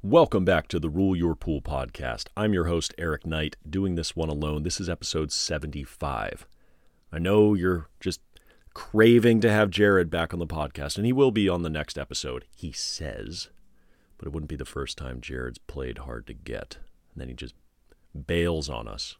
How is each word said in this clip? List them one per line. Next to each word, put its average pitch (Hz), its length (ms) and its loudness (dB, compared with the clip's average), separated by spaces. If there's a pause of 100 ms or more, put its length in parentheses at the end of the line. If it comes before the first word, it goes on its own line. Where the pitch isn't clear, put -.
Welcome 104 400 6
back 87 240 2
to 92 100 -2
the 78 120 -2
Rule 95 260 2
Your 85 180 0
Pool 73 280 -4
podcast. 64 640 -6 (100)
I'm 107 160 0
your 87 140 2
host, 85 320 -2
Eric 80 260 -4
Knight, 78 320 -4 (100)
doing 92 280 0
this 82 200 -4
one 80 140 -2
alone. 76 340 -2
This - 160 -4
is 92 80 -6
episode 80 460 -4
seventy-five. 71 1120 -6 (640)
I 78 80 -6
know 104 360 6
you're 87 340 0 (120)
just - 200 -4 (540)
craving 113 680 6
to 113 100 4
have 107 200 4
Jared 98 400 6
back 82 240 -2
on 87 60 -4
the 85 60 -4
podcast, 73 520 -6
and 104 80 0
he 123 80 4
will 135 160 6
be 104 180 4
on 87 140 0
the 80 80 -2
next 78 260 -6
episode, 65 480 -8 (100)
he 85 160 -10
says. - 760 -10 (720)
But - 80 -12
it 73 80 -10
wouldn't 76 160 -6
be 76 60 -8
the 69 100 -10
first - 320 -8
time 64 240 -10
Jared's 62 340 -8
played 64 400 -10
hard 60 300 -12
to 58 80 -14
get, 57 420 -12 (380)
and 71 80 -12
then 64 60 -10
he 62 60 -10
just 60 200 -14 (720)
bails 85 420 0
on 57 180 -8
us. - 340 -12